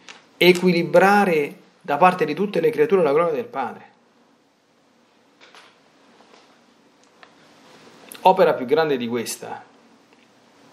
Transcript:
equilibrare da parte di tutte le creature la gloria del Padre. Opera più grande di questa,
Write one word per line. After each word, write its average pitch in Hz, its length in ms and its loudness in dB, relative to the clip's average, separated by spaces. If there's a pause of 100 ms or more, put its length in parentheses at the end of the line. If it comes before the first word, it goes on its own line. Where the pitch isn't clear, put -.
(360)
equilibrare 180 1200 2 (240)
da 143 160 -6
parte 180 300 2
di 147 80 -6
tutte 190 260 -4
le 156 100 2
creature 151 320 0
la 143 100 0
gloria 165 200 0
del 123 120 -6
Padre. 117 460 -12 (4000)
Opera 180 320 4
più 123 120 -8
grande 147 300 -2
di 120 120 -8
questa, 110 600 -10 (1040)